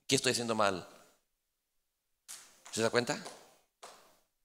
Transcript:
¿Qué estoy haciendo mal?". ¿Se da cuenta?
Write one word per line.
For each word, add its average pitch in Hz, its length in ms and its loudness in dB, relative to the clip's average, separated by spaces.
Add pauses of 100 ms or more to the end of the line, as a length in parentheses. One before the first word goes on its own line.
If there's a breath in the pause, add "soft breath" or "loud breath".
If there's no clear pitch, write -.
¿Qué 135 100 2
estoy 127 160 2
haciendo 113 220 -2
mal?". 98 320 2 (1800)
¿Se 107 120 -2
da 113 80 4
cuenta? 123 280 0 (1300)